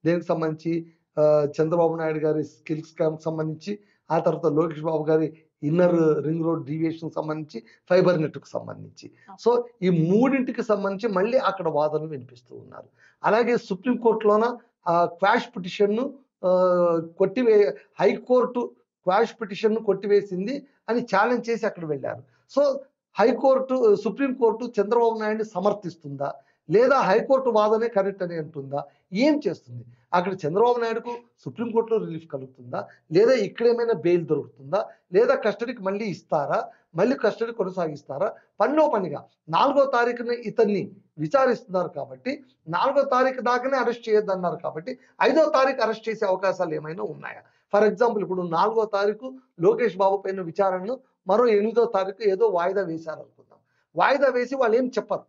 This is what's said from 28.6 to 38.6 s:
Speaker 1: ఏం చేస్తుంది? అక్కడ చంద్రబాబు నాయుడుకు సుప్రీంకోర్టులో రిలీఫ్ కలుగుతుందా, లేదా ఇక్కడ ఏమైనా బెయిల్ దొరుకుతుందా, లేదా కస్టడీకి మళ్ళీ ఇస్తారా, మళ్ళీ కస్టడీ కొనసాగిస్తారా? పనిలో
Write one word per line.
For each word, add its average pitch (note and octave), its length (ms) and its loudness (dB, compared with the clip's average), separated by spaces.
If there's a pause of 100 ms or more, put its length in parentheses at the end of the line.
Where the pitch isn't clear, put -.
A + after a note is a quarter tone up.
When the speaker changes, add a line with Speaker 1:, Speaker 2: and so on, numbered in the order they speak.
Speaker 1:
ఏం C#4 340 2
చేస్తుంది? B2 380 -10 (280)
అక్కడ F3+ 200 0
చంద్రబాబు G3+ 460 0
నాయుడుకు A#3 340 -6 (300)
సుప్రీంకోర్టులో A3 640 -4
రిలీఫ్ D#3+ 220 -12
కలుగుతుందా, C3 600 -12 (240)
లేదా A3 220 4
ఇక్కడ A3+ 340 0
ఏమైనా A#3 260 2
బెయిల్ F3 340 0
దొరుకుతుందా, C#3 640 -4 (240)
లేదా A#3+ 220 4
కస్టడీకి A3+ 460 -4
మళ్ళీ G3+ 240 -4
ఇస్తారా, D#3+ 540 -4 (360)
మళ్ళీ A#3 200 2
కస్టడీ A#3 360 -2
కొనసాగిస్తారా? F3+ 840 -6 (240)
పనిలో D4 280 4